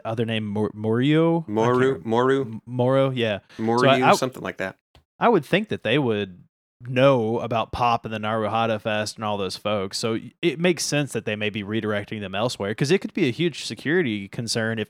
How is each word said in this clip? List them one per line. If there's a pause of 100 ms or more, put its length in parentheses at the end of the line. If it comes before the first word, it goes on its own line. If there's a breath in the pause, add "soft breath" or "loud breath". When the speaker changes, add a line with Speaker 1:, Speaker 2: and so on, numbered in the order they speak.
Speaker 1:
other
name?
Mor-,
Morio?
I
can't
Speaker 2:
Moru,
Speaker 1:
rem-
Speaker 2:
Moru.
Speaker 1:
M-,
Moro,
yeah. (180)
Speaker 2:
Moru,
Speaker 1:
So
I,
I
Speaker 2:
something
like
that. (420)
Speaker 1:
I
would
think
that
they
would (420)
know
about
Pop
and
the
Naruhata
Fest
and
all
those
folks,
so
y-,
it
makes
sense
that
they
may
be
redirecting
them
elsewhere,
'cause
it
could
be
a
huge
security
concern
if